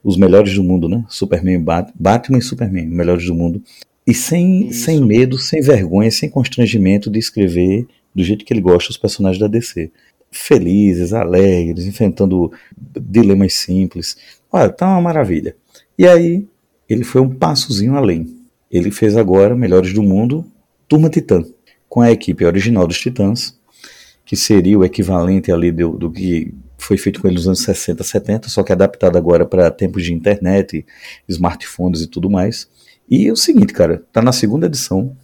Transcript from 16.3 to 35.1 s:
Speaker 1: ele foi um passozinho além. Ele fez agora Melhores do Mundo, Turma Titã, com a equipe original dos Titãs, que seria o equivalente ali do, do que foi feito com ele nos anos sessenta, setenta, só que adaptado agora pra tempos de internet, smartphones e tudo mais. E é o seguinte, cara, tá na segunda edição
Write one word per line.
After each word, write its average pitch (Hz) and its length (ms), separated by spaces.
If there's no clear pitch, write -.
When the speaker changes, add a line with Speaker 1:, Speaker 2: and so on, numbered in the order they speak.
Speaker 1:
ele 117 160
foi 127 160
um 131 140
passozinho 131 640
além. 87 500
Ele 90 220
fez 107 260
agora 101 380
Melhores 92 360
do 104 120
Mundo, 117 420
Turma 156 220
Titã, 104 340
com 120 120
a 117 100
equipe 107 340
original 95 400
dos 85 140
Titãs, 120 600
que 101 100
seria 101 420
o 92 60
equivalente 92 680
ali 85 200
do, 82 260
do 82 140
que 87 400
foi - 180
feito - 240
com 101 60
ele 90 80
nos 87 120
anos 92 140
sessenta, - 420
setenta, 107 460
só 101 140
que - 80
adaptado 92 460
agora 85 280
pra 90 240
tempos 92 340
de 87 80
internet, 90 720
smartphones 87 760
e 80 60
tudo 90 200
mais. 101 400
E 175 200
é 220 40
o 226 40
seguinte, - 360
cara, 82 400
tá 113 120
na 127 80
segunda 123 340
edição 131 580